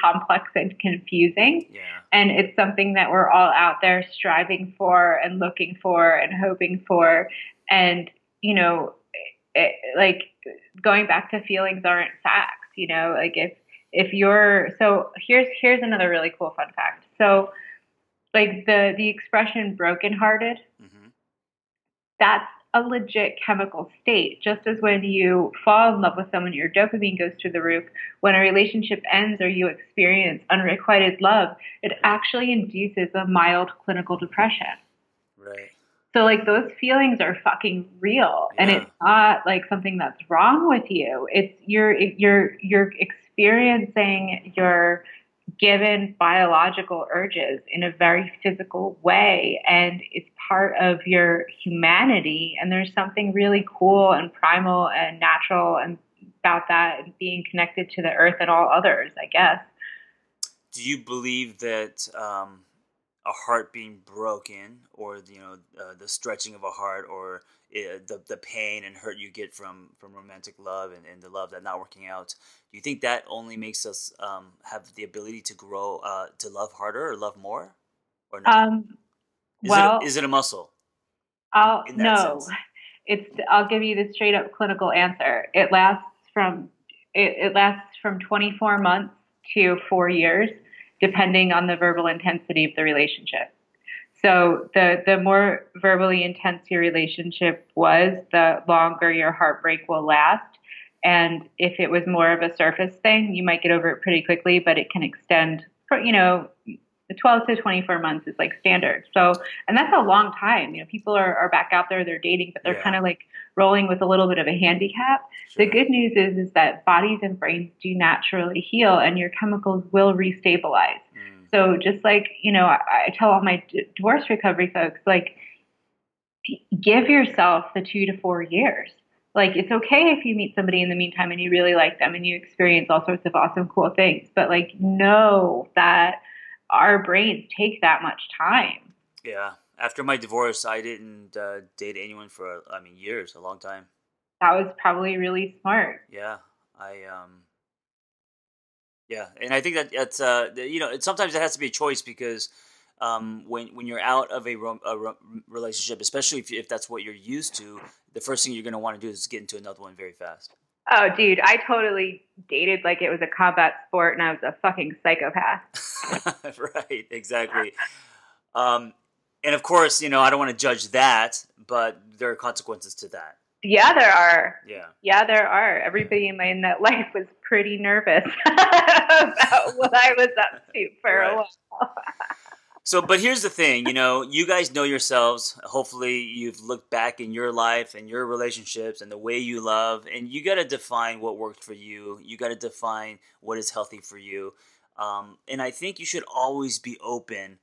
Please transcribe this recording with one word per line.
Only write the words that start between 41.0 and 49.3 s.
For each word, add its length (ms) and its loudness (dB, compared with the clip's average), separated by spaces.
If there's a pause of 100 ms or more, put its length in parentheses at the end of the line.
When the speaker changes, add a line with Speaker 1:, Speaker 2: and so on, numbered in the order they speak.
Speaker 1:
It's 240 0 (120)
you're, 300 2
you're, 640 2
you're 380 2
experiencing 1600 0
your 480 2 (540)
given 600 2
biological 920 2
urges 480 -4 (100)
in 120 -6
a 80 -2
very 420 2 (100)
physical 600 -4
way, 640 2